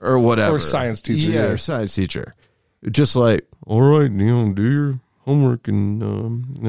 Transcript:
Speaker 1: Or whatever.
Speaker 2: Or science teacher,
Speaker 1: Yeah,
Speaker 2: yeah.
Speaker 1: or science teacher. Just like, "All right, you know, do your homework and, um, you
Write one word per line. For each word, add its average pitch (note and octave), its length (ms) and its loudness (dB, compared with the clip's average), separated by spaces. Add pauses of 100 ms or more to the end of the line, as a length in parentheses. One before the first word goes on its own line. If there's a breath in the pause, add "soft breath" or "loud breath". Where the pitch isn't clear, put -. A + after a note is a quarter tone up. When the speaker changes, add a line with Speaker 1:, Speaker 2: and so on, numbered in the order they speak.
Speaker 1:
Or C3 180 0
whatever. A#2 360 2
Speaker 2:
Or D3 40 0
science B2 420 -4
teacher, - 260 -2
Speaker 1:
Yeah, G#2+ 200 0
Speaker 2:
yeah. - 40 0
Speaker 1:
or G#2+ 60 -2
science A2+ 360 -6
teacher. - 420 -6 (540)
Just C#3+ 260 0
like, A#2 300 2 (220)
"All A2 140 2
right, C#3+ 300 4
you G2 140 0
know, A2+ 280 2
do G2 180 -2
your C#3+ 280 -2 (200)
homework C3+ 480 0
and, G#2 340 -2
um, A2+ 540 -6
you A2 140 -10